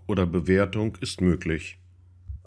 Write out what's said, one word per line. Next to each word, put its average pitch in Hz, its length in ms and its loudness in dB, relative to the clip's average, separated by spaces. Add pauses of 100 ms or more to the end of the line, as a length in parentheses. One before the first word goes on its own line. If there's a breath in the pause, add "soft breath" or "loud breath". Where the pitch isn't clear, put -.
oder 95 180 2
Bewertung 95 760 0
ist - 180 -8
möglich. 82 600 0 (680)